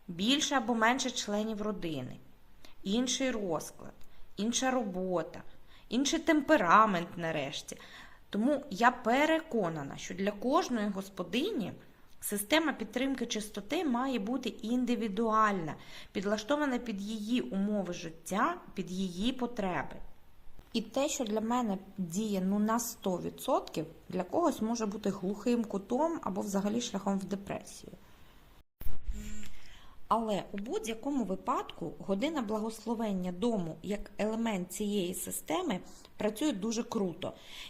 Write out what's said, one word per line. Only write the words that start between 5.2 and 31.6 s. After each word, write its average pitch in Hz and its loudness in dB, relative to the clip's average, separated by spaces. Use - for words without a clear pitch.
інший 277 2
темперамент 214 6
нарешті. 151 -4
Тому 247 2
я 226 6
переконана, 240 2
що - -10
для 196 0
кожної 233 2
господині 196 -2
система 269 0
підтримки 254 -2
чистоти 220 -4
має 247 0
бути 233 -2
індивідуальна, 220 2
підлаштована 247 0
під 226 -4
її 214 0
умови 196 0
життя, 190 -2
під 170 -6
її 190 -2
потреби. 202 -2
І 226 2
те, 277 0
що 269 -2
для 214 0
мене 220 0
діє, 190 0
ну, 202 4
на 220 4
сто 190 -2
відсотків, 170 -2
для 185 -2
когось 311 2
може 220 0
бути 202 -2
глухим 208 0
кутом 247 0
або 196 -2
взагалі 208 0
шляхом 196 -2
в 190 -2
депресію. - -8
Але 214 2
у 208 -6
будь-якому 254 -2
випадку 190 -4